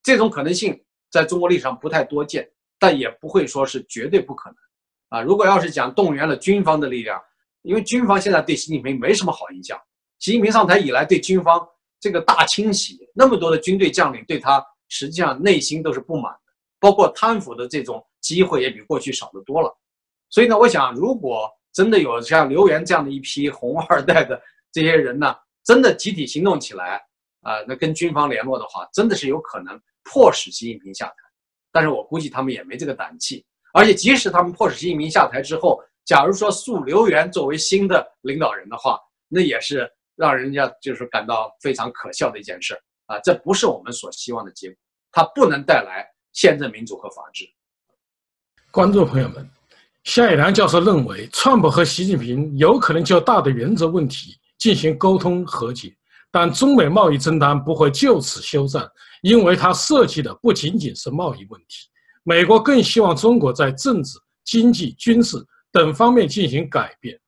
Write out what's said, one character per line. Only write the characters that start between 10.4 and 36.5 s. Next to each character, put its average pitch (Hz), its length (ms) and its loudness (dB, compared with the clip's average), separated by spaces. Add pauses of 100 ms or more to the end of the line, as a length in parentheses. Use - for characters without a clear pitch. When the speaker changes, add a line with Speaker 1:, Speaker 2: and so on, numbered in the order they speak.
Speaker 1:
平 220 80 2
上 220 160 4
台 185 120 4
以 147 120 0
来 135 140 0
对 175 160 2
军 185 200 0
方 170 240 2 (360)
这 208 100 -4
个 175 100 -2
大 160 260 2
清 208 260 -2
洗， - 260 -6 (160)
那 262 140 6
么 226 80 2
多 165 160 0
的 160 60 2
军 190 200 -2
队 185 100 2
将 143 240 0
领 107 140 -16
对 156 100 -6
他 135 240 2 (280)
实 139 200 -10
际 160 100 -10
上 143 220 -2
内 175 200 2
心 156 200 -6
都 156 120 -4
是 131 80 -6
不 165 160 -10
满 117 160 -8
的， - 200 -20 (280)
包 202 100 8
括 196 240 4
贪 220 260 0
腐 117 140 -16
的 123 140 -10
这 151 120 -6
种 113 240 -12 (160)
机 180 220 -2
会 165 180 0
也 127 80 -4
比 - 120 -12
过 143 180 -6
去 135 140 -8
少 - 200 -10
得 98 100 -18
多 143 200 -4
了。 - 100 -4 (560)
所 220 140 2
以 247 60 4
呢， 214 100 2
我 240 80 6
想 139 260 0
如 139 220 -4
果 120 340 -6 (240)
真 196 160 2
的 208 120 4
有 117 200 -2
像 151 280 2
刘 165 180 4
源 156 180 2
这 - 80 -2
样 156 120 2
的 139 40 -8
一 139 120 -8
批 143 280 -6
红 135 340 -6
二 147 220 0
代 165 200 4
的 - 180 -8 (300)
这 165 80 -6
些 160 160 2
人 135 200 0
呢， 143 160 0 (300)
真 247 180 6
的 247 140 4
集 - 160 -6
体 160 160 -6
行 147 160 -6
动 185 160 0
起 110 160 -12
来， 92 260 -10 (420)
啊， 110 260 -8
那 143 80 -8
跟 156 180 -4
军 170 180 -4
方 147 160 0
联 117 160 -6
络 131 140 -6
的 107 80 -12
话， 90 260 -14
真 226 160 2
的 - 60 2
是 139 140 -4
有 156 120 -2
可 - 200 -14
能 - 200 -18 (220)
迫 - 300 6
使 - 180 -8
习 - 160 -12
近 113 140 -10
平 95 120 -20
下 - 140 -12
台。 - 80 -18 (560)
但 165 100 2
是 156 80 2
我 135 140 -4
估 160 160 -8
计 151 100 -8
他 131 140 -8
们 131 100 -6
也 110 120 -10
没 120 120 -16
这 156 80 -10
个 139 80 -6
胆 - 280 -12
气， - 260 -12 (260)
而 202 140 6
且 196 80 4
即 247 220 2
使 208 120 -4
他 175 140 2
们 175 80 -4
迫 196 180 -2
使 - 80 -4
习 170 120 -8
近 160 100 -4
平 156 100 -6
下 156 200 2
台 131 120 -6
之 147 160 -8
后， 147 240 0 (240)
假 143 200 4
如 196 80 0
说 202 180 -2